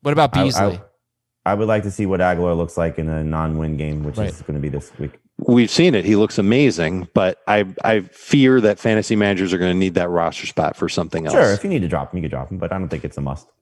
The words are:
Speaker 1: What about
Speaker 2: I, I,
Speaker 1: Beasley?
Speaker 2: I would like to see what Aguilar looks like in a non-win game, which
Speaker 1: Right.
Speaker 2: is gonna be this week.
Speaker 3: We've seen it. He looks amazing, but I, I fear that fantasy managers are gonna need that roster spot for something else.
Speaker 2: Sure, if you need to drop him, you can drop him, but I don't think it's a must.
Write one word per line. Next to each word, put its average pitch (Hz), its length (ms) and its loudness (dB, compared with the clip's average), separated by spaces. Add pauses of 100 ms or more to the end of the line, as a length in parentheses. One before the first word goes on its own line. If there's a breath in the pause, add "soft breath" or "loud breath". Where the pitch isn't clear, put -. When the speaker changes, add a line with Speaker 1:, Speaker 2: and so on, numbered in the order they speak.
Speaker 1:
What 143 80 0
about 147 260 2
Speaker 2:
I, 139 40 2
I, - 20 2
Speaker 1:
Beasley? 123 380 0 (680)
Speaker 2:
I 98 80 2
would 107 120 -2
like 107 160 2
to 101 80 -4
see 104 140 -4
what 92 160 0
Aguilar 90 320 2
looks 82 240 -4
like 82 220 -2
in 80 100 -4
a 78 140 -4
non-win 78 520 -2
game, 76 280 -6
which 73 140 -6
Speaker 1:
Right. 104 120 -4
Speaker 2:
is - 140 -14
gonna 73 160 -6
be 71 100 -6
this 71 300 -10
week. 71 140 -10 (260)
Speaker 3:
We've 120 300 4
seen 165 240 4
it. 95 100 2
He 104 120 4
looks 104 240 2
amazing, 92 760 2
but 95 340 0
I, 104 180 2 (180)
I 110 180 2
fear 131 600 4
that 104 180 2
fantasy 110 360 0
managers 98 380 2
are 92 60 0
gonna 90 160 2
need 92 180 0
that 87 160 0
roster 85 380 -2
spot 78 280 -2
for 82 140 -4
something 82 360 -4
else. 78 80 -4
Speaker 2:
Sure, 127 200 4
if 104 100 -4
you 196 60 -4
need 156 140 -2
to 85 40 -2
drop 73 240 -4
him, 90 60 -8
you 85 60 -4
can 76 80 -6
drop 65 200 -8
him, 95 60 -10
but 85 160 -6
I 95 60 -4
don't 87 100 -6
think 78 160 -8
it's 73 120 -10
a 73 40 -8
must. 69 260 -8 (140)